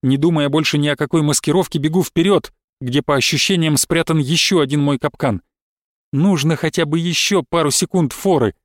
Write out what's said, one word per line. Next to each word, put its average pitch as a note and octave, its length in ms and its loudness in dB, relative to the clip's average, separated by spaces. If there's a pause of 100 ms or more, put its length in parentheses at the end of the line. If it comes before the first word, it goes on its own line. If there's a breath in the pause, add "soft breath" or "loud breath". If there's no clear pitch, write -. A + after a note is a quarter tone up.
Не C3+ 140 0
думая D3+ 320 0
больше D3+ 280 0
ни D3 100 0
о D3 80 0
какой D3+ 280 -2
маскировке, D3+ 560 0
бегу D#3 240 0
вперед, F3 500 0 (260)
где, B2+ 220 -2
по C#3+ 140 0
ощущениям, D#3 640 0
спрятан D#3+ 420 0
еще D#3+ 400 0
один D3 220 0
мой C#3+ 180 0
капкан. B2 420 -4 (720)
Нужно D#3+ 420 2
хотя E3 300 -2
бы D#3 140 -2
еще F3 420 0
пару D3+ 300 0
секунд E3+ 420 0
форы. C3+ 400 2 (100)